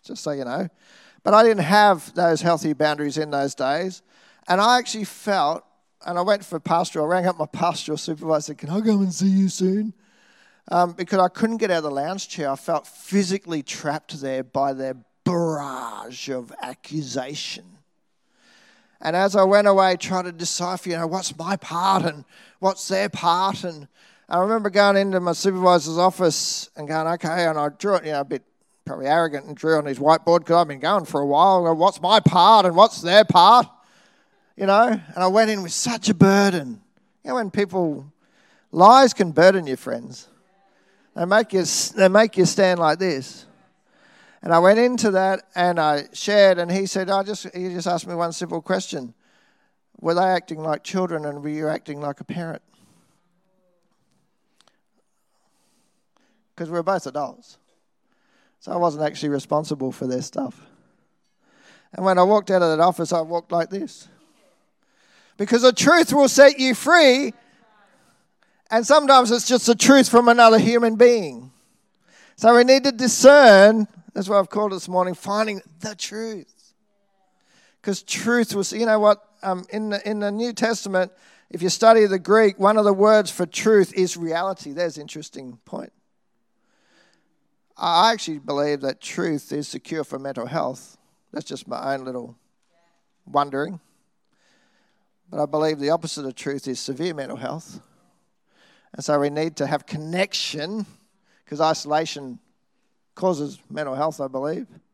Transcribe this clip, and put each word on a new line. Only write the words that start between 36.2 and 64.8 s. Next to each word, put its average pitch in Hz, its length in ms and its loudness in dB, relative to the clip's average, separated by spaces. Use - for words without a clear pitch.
You - 60 -10
know, 254 60 -4
when 214 140 -6
people, 165 600 -4
lies 226 440 6
can 175 180 -2
burden 175 340 4
you, 131 80 -6
friends. 120 540 -12
They 175 80 -4
make 208 280 0
you, 185 120 0
they 190 120 4
make 214 280 2
you 185 100 4
stand 185 320 0
like 160 220 0
this. 151 440 -6
And 170 120 0
I 170 60 6
went 196 180 6
into 240 320 0
that 190 340 0
and 175 240 0
I 147 320 0
shared, 196 460 4
and 175 120 -4
he 196 160 -2
said, 190 240 -6
"I 196 140 0
just," 196 300 -12
he 180 160 -8
just 180 180 -8
asked 175 180 -4
me 175 80 -10
one 170 180 -4
simple 170 300 -10
question. 156 500 -6
"Were 165 140 -2
they 175 80 0
acting 175 400 -4
like 156 220 -6
children 170 400 -6
and 147 180 -10
were 147 60 -10
you 151 200 -6
acting 156 320 -10
like 143 200 -10
a - 40 -16
parent?" 165 380 -12
'Cause 165 160 -12
we're 170 120 -4
both 185 240 -2
adults. 139 520 -12
So - 120 -18
I - 40 -6
wasn't 160 260 -2
actually 151 280 -6
responsible 143 600 -4
for 131 160 -10
their 127 160 -6
stuff. - 380 -10
And 185 120 -10
when 185 140 2
I 180 40 6
walked 202 280 2
out 180 120 2
of 160 140 2
that 160 60 2
office, 175 300 0
I 165 100 -2
walked 165 280 -8
like 170 200 -4
this. - 360 -12